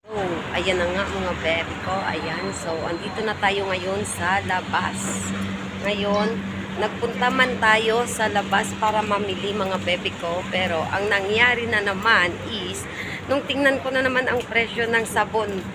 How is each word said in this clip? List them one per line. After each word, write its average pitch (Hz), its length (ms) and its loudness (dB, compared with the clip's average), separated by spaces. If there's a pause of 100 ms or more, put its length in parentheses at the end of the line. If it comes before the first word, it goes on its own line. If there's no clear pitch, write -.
So, 214 160 -4 (320)
ayan 180 320 2
na 175 80 2
nga, 190 160 0
mga 190 320 -2
baby 165 360 -2 (120)
ko. 185 80 0
Ayan. 170 560 -4
So, 170 320 -4
andito 185 400 -4
na 214 160 0
tayo 196 320 2
ngayon 190 320 -2
sa 190 400 0
labas. 185 560 -2 (880)
Ngayon, 202 400 2 (480)
nagpunta 226 560 0
man 254 320 4
tayo 220 400 4
sa 220 240 0
labas 202 400 2 (160)
para 214 160 4
mamili, 202 560 0
mga 190 320 0
baby 185 320 0
ko. 175 320 -2
Pero 180 400 0
ang 202 160 0
nangyari 226 640 2
na 214 80 2
naman 196 560 4 (160)
is, 185 320 -6 (480)
nung 277 160 2
tingnan 269 320 4
ko 262 160 -2
na 262 80 4
naman 254 240 2
ang - 160 0
presyo 226 480 0
ng 226 160 2
sabon 208 560 0 (120)